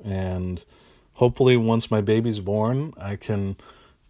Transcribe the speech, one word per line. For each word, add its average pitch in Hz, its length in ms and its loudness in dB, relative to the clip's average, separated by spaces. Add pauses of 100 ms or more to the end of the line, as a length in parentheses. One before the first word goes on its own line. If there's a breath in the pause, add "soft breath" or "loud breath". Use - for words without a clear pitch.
and 92 600 -6 (500 soft breath)
hopefully 127 420 4
once 113 340 2
my 107 120 2
baby's 110 400 0
born, 113 580 -2
I 101 160 -8
can 98 400 -4 (540 loud breath)